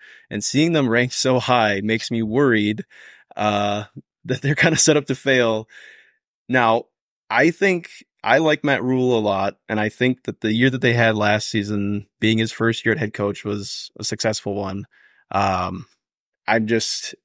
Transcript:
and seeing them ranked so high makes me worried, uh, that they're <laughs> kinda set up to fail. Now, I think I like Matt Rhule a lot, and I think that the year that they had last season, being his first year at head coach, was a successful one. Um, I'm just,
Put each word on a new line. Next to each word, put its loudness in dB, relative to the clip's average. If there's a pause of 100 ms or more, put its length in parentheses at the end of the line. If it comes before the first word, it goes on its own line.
(300)
and -6
seeing 0
them 2
ranked 0
so 0
high 2
makes -2
me -2
worried, 0 (500)
uh, -2 (400)
that -4
they're 0
<laughs> -10
kinda 2
set 4
up 0
to -2
fail. 0 (800)
Now, 2 (440)
I 2
think 0 (320)
I 4
like 0
Matt 0
Rhule 2
a 0
lot, -2 (100)
and -2
I 0
think 0
that -10
the 0
year 4
that -4
they 2
had 4
last 0
season, -2 (140)
being 2
his -2
first -2
year 2
at -2
head -4
coach, -4
was -8
a -12
successful -4
one. -6 (440)
Um, -2 (640)
I'm 2
just, -2 (100)